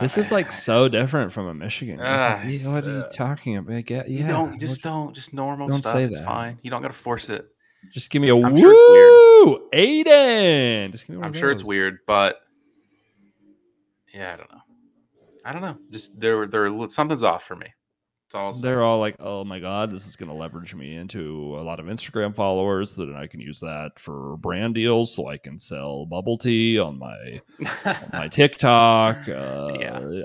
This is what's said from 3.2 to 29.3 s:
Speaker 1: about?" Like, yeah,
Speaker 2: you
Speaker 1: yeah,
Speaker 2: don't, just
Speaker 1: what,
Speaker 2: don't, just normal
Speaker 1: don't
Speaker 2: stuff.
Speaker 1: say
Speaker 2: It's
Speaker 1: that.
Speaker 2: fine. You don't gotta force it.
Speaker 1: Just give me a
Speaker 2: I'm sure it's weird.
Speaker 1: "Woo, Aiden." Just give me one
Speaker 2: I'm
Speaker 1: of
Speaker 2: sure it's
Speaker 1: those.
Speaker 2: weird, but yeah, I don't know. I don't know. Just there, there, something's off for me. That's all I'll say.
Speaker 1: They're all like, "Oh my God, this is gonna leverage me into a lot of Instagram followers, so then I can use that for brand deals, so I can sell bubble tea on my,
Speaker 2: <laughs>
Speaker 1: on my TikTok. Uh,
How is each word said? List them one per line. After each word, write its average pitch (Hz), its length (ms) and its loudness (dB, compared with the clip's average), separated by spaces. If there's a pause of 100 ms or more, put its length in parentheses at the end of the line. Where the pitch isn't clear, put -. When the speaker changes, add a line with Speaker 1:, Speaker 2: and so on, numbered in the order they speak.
Speaker 1:
about?" 98 160 -10
Like, 117 160 -10
yeah, 127 160 -8
Speaker 2:
you 131 140 -8
Speaker 1:
yeah, 151 80 -6
Speaker 2:
don't, 160 300 -6
just 131 260 -8
Speaker 1:
what, 160 60 -10
Speaker 2:
don't, 151 240 -10
just 139 200 -20
normal 139 340 -8
Speaker 1:
don't 139 120 -4
Speaker 2:
stuff. 117 120 -6
Speaker 1:
say 127 120 -2
Speaker 2:
It's 101 140 -6
Speaker 1:
that. 78 60 -14
Speaker 2:
fine. 117 380 -8
You 123 80 -16
don't 127 120 -8
gotta 131 120 -10
force 120 340 -10
it. 107 180 -10 (460)
Speaker 1:
Just - 180 -12
give 143 120 -2
me 143 80 2
a 120 60 6
Speaker 2:
I'm 123 200 4
sure 339 160 10
it's 466 180 12
weird. 466 680 10
Speaker 1:
"Woo, - 120 -20
Aiden." 196 1200 4
Just 113 140 -20
give - 40 -18
me 175 80 -16
one 175 80 -10
Speaker 2:
I'm - 60 -10
Speaker 1:
of - 40 -14
Speaker 2:
sure 139 140 -2
it's 107 100 -2
Speaker 1:
those. 104 80 -12
Speaker 2:
weird, 95 380 -2
but 98 340 0 (1700)
yeah, 92 180 -14
I 85 40 -18
don't - 140 -20
know. - 120 -20 (840)
I 123 80 -12
don't 170 100 -12
know. 165 140 -12 (140)
Just 107 280 -20
there, 110 280 -2
there, 107 420 -4
something's 151 340 -6
off 87 240 -2
for 92 80 -18
me. 87 120 -20 (600)
That's - 80 -20
all 101 140 -8
I'll 98 60 -10
say. 123 80 -14
Speaker 1:
They're 127 200 -2
all 113 160 0
like, 107 220 -6
"Oh 101 240 -10
my 95 140 -14
God, 101 320 -8
this 95 160 -16
is - 100 -20
gonna 80 180 -16
leverage 82 400 -16
me 76 220 -16
into 78 640 -14
a 80 40 -14
lot 82 180 -12
of 78 60 -18
Instagram 107 480 -8
followers, 98 600 -2
so 85 120 -10
then 71 80 -14
I 71 120 -14
can - 140 -20
use 71 200 -18
that 76 380 -12
for 71 400 -14
brand 98 360 -6
deals, 113 400 0
so 67 140 -10
I 71 100 -12
can 71 200 -20
sell 71 460 -12
bubble 95 320 -6
tea 113 420 0
on 76 200 -4
my, 60 420 -18 (180)
Speaker 2:
<laughs> - 280 -10
Speaker 1:
on 196 100 -4 (160)
my 78 160 -10
TikTok. 117 1000 2
Uh, 69 520 -10